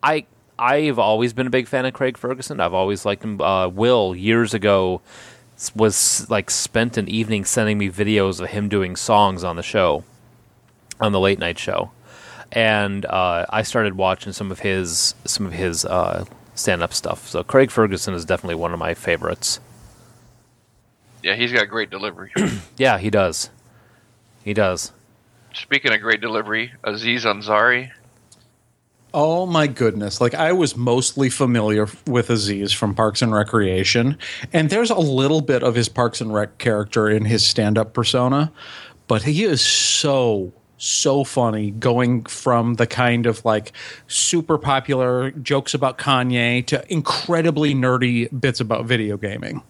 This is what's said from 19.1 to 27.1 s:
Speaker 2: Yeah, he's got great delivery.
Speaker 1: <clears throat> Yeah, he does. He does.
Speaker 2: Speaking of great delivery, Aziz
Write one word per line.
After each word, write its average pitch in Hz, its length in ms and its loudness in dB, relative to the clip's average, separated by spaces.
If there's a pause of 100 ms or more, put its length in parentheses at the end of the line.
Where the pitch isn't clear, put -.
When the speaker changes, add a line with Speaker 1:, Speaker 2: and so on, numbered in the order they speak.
Speaker 2:
Yeah, 95 120 0
he's 120 180 -2
got 107 160 2
great 110 220 -6
delivery. 95 460 -10
Speaker 1:
<clears throat> 123 420 -4
Yeah, 123 200 2
he 101 120 -2
does. 95 400 0 (960)
He 104 100 -4
does. 95 380 0 (600)
Speaker 2:
Speaking 135 400 0
of 107 80 0
great 110 180 0
delivery, 110 520 -4 (120)
Aziz 117 400 -2